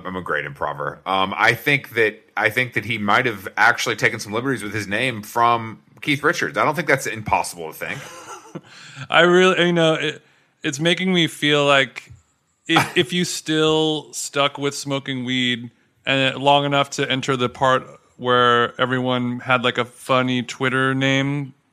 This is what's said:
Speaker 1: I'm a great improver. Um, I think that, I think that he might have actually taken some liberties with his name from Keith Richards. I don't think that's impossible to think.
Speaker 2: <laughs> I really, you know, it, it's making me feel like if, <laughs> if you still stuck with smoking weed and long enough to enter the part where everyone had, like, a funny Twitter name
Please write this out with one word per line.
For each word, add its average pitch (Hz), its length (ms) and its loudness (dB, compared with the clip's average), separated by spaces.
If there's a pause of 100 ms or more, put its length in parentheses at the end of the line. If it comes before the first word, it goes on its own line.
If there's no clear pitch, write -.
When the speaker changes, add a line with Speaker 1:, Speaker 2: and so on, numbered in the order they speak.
Speaker 1:
I'm 92 120 -10
a 92 40 -6
great 76 240 -4
improver. 71 600 -8
Um, 95 280 0
I 113 200 4
think 139 400 -2
that, 107 280 0 (140)
I 107 140 2
think 123 240 -4
that 110 100 -4
he 113 140 -6
might 104 260 2
have 104 320 -4
actually 113 400 2
taken 113 240 0
some 104 140 -10
liberties 120 280 -4
with 104 120 -8
his 107 120 -6
name 110 360 -4
from 117 580 0 (220)
Keith 147 200 -2
Richards. 107 360 0
I 117 80 2
don't 147 80 0
think 160 120 -4
that's 135 200 0
impossible 95 680 -4
to - 0 -
think. - 920 -14 (180)
Speaker 2:
<laughs> - 260 -18
I 156 140 4
really, 180 460 6
you 175 40 2
know, 160 220 4
it, 143 260 -6 (420)
it's 147 160 -4
making 175 320 2
me 175 160 2
feel 147 380 0
like 139 480 2 (540)
if, 160 300 2
<laughs> - 20 -
if 175 160 0
you 180 100 0
still 156 880 -2
stuck - 460 -2
with 139 160 -4
smoking 135 500 -6
weed 123 460 -4 (340)
and 135 320 0
long 143 300 4
enough 143 240 0
to 135 200 -4
enter 131 280 -2
the 123 100 0
part 131 380 2 (320)
where 120 600 2
everyone 123 640 -2
had, 127 240 0
like, 123 140 0
a 117 80 -2
funny 127 560 0
Twitter 131 520 0
name 135 600 -2 (180)